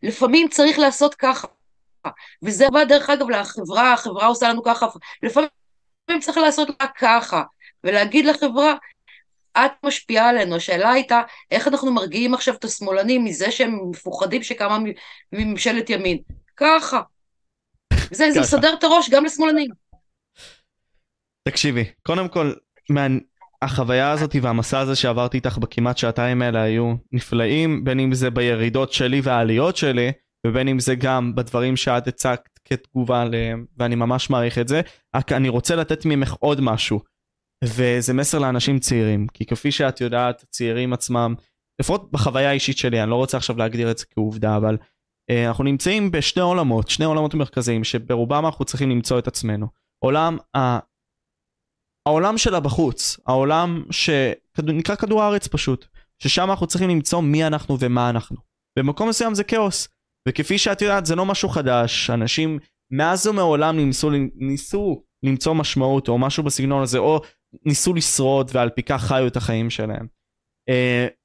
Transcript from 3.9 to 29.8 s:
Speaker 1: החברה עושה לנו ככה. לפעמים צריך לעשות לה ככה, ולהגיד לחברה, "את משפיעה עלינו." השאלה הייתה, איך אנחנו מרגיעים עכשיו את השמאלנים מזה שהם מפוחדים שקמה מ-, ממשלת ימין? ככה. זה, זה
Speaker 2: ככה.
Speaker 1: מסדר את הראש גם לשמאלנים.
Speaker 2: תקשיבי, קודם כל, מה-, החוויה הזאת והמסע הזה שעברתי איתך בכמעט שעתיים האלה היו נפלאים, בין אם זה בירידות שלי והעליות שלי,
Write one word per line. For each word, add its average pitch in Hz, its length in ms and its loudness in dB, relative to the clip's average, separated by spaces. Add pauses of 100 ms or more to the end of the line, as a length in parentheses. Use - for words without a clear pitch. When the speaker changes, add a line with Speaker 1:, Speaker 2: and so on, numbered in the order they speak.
Speaker 1:
החברה 214 340 0
עושה 233 220 2
לנו 233 140 -2
ככה. 233 240 0 (360)
לפעמים 277 260 2 (720)
צריך - 180 -4
לעשות 302 300 2
לה 277 180 -4 (120)
ככה, 226 440 2 (420)
ולהגיד 208 420 2
לחברה, 285 480 2 (840)
"את 277 140 4 (100)
משפיעה 233 460 2
עלינו." 208 280 2
השאלה 185 340 0
הייתה, 254 320 2 (280)
איך 233 180 0
אנחנו 269 240 0
מרגיעים 226 420 0
עכשיו 247 200 -2
את - 100 -10
השמאלנים 214 600 0
מזה 185 260 -2
שהם 220 400 -2
מפוחדים 185 520 -6
שקמה 214 360 -4
מ-, 214 140 -4 (400)
ממשלת 220 580 -2
ימין? 180 280 -2 (380)
ככה. 302 440 2 (920)
זה, 302 360 2
זה - 0 -
Speaker 2:
ככה. 302 100 4
Speaker 1:
מסדר 285 340 4
את 320 100 0
הראש 330 260 4
גם 277 140 6
לשמאלנים. 311 460 0 (1800)
Speaker 2:
תקשיבי, 131 360 0 (220)
קודם 180 220 -2
כל, 156 240 0 (380)
מה-, 143 160 2 (560)
החוויה 131 480 0
הזאת 151 320 -2
והמסע 117 360 0
הזה 135 180 0
שעברתי 123 400 0
איתך 120 220 -4
בכמעט 117 400 -2
שעתיים 123 440 0
האלה 113 200 0
היו 117 320 0 (180)
נפלאים, 127 720 0
בין 131 160 0
אם 131 140 0
זה 127 160 0
בירידות 120 600 0
שלי 135 280 0
והעליות 123 560 2
שלי, 123 360 0 (340)